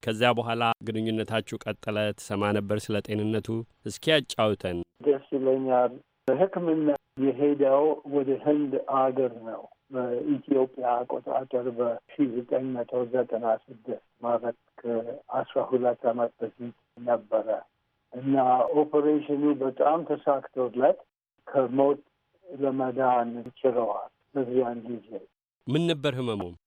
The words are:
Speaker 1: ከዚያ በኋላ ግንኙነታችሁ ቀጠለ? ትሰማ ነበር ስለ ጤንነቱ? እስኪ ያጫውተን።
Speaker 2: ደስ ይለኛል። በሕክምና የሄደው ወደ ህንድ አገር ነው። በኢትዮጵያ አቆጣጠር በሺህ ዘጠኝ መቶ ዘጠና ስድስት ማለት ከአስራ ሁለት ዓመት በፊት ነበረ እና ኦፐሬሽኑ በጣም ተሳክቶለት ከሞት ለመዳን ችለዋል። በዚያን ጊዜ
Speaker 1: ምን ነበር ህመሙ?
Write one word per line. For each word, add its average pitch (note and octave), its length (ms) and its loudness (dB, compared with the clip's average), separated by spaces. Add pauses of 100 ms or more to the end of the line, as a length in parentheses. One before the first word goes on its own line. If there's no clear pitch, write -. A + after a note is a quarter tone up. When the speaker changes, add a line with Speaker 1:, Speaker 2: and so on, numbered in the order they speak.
Speaker 1:
ከዚያ A#2 300 2
በኋላ A#2 300 -2 (200)
ግንኙነታችሁ A2 760 -4
ቀጠለ? G#2+ 380 -6 (160)
ትሰማ G2+ 380 -4
ነበር G#2 280 0
ስለ G#2+ 240 -4
ጤንነቱ? G#2+ 440 -2 (380)
እስኪ - 220 -10
ያጫውተን። G#2+ 720 0 (240)
Speaker 2:
ደስ C#3 280 2
ይለኛል። C3 640 2 (300)
በሕክምና D#3+ 640 2 (320)
የሄደው C#3 640 4 (260)
ወደ C#3 200 0 (100)
ህንድ D3 340 2 (200)
አገር C3 480 2
ነው። A2+ 200 -10 (280)
በኢትዮጵያ C3 1000 0
አቆጣጠር B2+ 800 -2
በሺህ A#2+ 580 -2
ዘጠኝ B2 400 -2
መቶ A#2+ 220 -6 (160)
ዘጠና A#2+ 380 -2 (120)
ስድስት A#2 460 -12 (160)
ማለት A#2+ 380 -2 (200)
ከአስራ A#2 880 -4
ሁለት B2 400 0
ዓመት A#2 300 0
በፊት A#2 400 -10 (280)
ነበረ A2 440 0 (680)
እና C3+ 220 0 (380)
ኦፐሬሽኑ D3 680 2 (140)
በጣም C#3+ 480 2
ተሳክቶለት C3+ 960 0 (480)
ከሞት C#3 540 2 (440)
ለመዳን C3 840 0 (260)
ችለዋል። A#2 560 0 (200)
በዚያን B2 500 -2
ጊዜ A2+ 280 -12 (580)
Speaker 1:
ምን D3+ 180 0
ነበር D3 300 -2
ህመሙ? A#2 260 -4 (260)